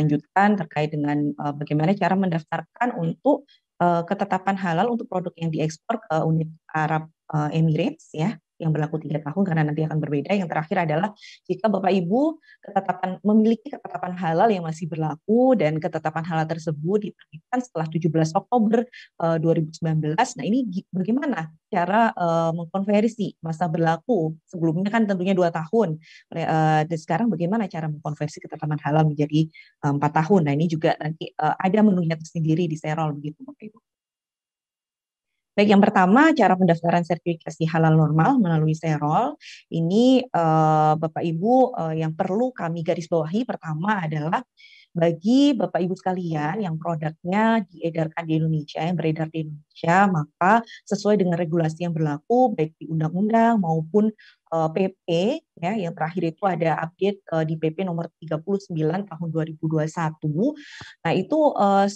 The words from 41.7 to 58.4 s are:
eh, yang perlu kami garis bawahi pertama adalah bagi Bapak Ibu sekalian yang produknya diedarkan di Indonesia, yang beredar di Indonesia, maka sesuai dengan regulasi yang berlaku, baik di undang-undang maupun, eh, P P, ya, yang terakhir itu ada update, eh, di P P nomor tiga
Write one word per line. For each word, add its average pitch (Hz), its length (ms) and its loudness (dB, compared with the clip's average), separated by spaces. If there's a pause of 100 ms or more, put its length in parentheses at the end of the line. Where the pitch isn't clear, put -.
eh, 160 200 -4 (120)
yang 160 80 -4
perlu 196 400 -2
kami 165 320 -6
garis 190 240 -4
bawahi 170 340 -2
pertama 175 540 -4
adalah 160 420 -2 (500)
bagi 196 640 4
Bapak 180 320 -2
Ibu 180 80 -2
sekalian 180 720 -4
yang 160 80 -4
produknya 170 920 -2
diedarkan 165 600 -6
di 160 160 0
Indonesia, 156 400 -2
yang 170 160 -2
beredar 160 320 -2
di 160 160 -6
Indonesia, 165 500 -2 (140)
maka 175 420 0 (340)
sesuai 202 320 0
dengan 175 200 0
regulasi 165 480 -2
yang 170 80 -4
berlaku, 185 600 0
baik 160 200 -4
di - 160 -16
undang-undang 208 720 2
maupun, 165 480 2 (400)
eh, 160 240 0
P - 20 -4 (300)
P, - 20 -8 (540)
ya, 208 160 -4
yang 170 160 -6
terakhir 165 400 -4
itu - 80 -10
ada 165 400 0
update, 190 400 -4
eh, 160 240 -2
di 160 80 -2
P 160 160 -2
P 190 160 -6
nomor 170 320 -6
tiga 160 240 -6